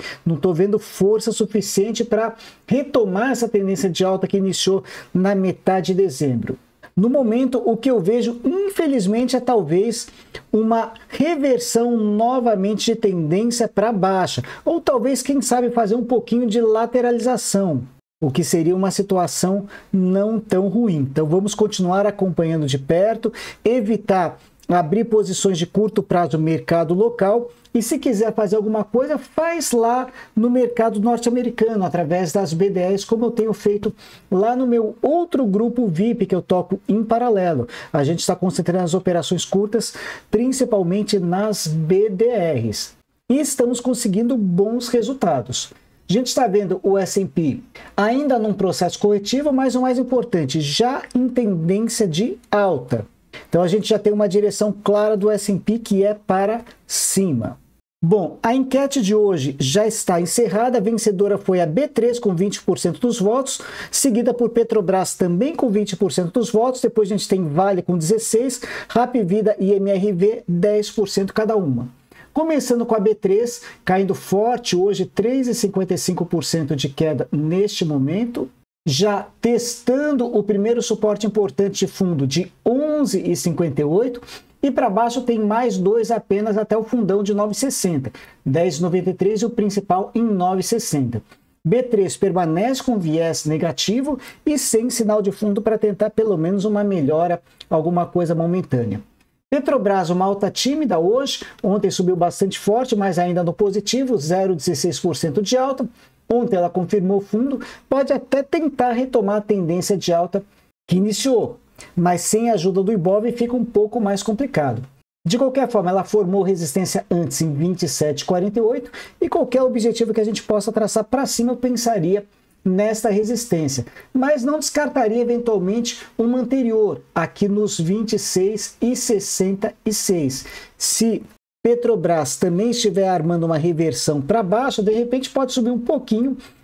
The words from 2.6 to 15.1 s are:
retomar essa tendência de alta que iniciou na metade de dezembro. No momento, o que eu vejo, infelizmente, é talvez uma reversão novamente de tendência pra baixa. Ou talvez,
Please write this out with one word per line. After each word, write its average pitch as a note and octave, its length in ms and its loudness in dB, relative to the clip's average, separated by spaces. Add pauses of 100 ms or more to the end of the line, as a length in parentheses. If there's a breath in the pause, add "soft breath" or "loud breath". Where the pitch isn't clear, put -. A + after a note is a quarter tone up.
retomar A#3+ 640 0
essa A#3 160 0
tendência G3 400 0
de F3+ 160 0
alta F#3+ 240 0
que - 80 -2
iniciou F#3+ 480 0 (300 loud breath)
na F#3 220 2
metade F#3+ 580 0
de F#3 80 2
dezembro. C3+ 560 -2 (380 loud breath)
No F#3+ 120 4
momento, B3 560 2
o A3+ 140 2
que C4 140 0
eu A#3+ 80 4
vejo, A#3 440 0
infelizmente, C#4 920 0
é B3 40 2
talvez G#3+ 680 0 (440 loud breath)
uma A3 420 0 (140)
reversão B3 880 0
novamente G#3+ 960 0
de A3+ 40 2
tendência F#3+ 720 0
pra G#3 240 0
baixa. F#3+ 500 0 (240 loud breath)
Ou D#4+ 160 0
talvez, B3+ 400 0